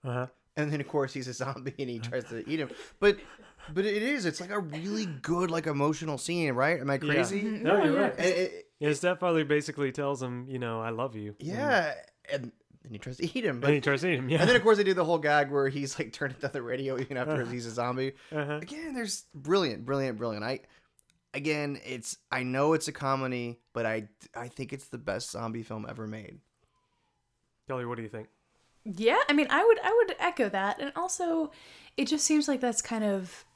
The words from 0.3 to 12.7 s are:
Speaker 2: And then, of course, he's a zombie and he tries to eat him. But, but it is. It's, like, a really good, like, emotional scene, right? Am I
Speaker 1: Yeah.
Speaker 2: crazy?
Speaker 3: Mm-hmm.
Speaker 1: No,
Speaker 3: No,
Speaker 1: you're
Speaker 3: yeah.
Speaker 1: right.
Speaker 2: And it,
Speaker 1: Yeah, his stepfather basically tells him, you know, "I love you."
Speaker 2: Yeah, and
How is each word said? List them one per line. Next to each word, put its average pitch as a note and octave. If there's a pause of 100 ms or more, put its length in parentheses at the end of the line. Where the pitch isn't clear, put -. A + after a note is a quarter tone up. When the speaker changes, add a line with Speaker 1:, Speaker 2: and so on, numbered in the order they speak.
Speaker 2:
And D3+
then, D3+
of C#3
course, C#3
he's C3
a B2
zombie C3
and C3+
he A#2+
tries A#2+
to A2+
eat D#3
him. B2+ (320)
But, G3+ (560)
but F#3
it G#3
is. B3+
It's, D#3
like, F3+
a G#3
really F#3
good, E3+
like, E3
emotional D3+
scene, E3
right? C#3+
Am C3+
I C#3
Speaker 1:
Yeah. C3+
Speaker 2:
crazy? D3
Speaker 3:
Mm-hmm. G#3+
Speaker 1:
No, G3
Speaker 3:
No, F4+
Speaker 1:
you're C#4+
Speaker 3:
yeah. G3
Speaker 1:
right. -
Speaker 2:
And E3+
it, F#3 (100)
Speaker 1:
Yeah, D3
his D3
stepfather F3
basically D3
tells C#3
him, B2
you C3
know, A2+
"I A2+
love A#2
you." G#2
Speaker 2:
Yeah, G3 (380)
and B2+ (300)